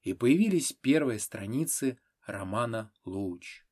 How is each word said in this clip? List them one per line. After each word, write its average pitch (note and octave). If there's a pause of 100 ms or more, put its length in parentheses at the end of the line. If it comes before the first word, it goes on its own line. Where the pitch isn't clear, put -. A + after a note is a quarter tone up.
и F#2
появились E3
первые C3
страницы C3 (260)
романа G#2+ (120)
"Луч". F#2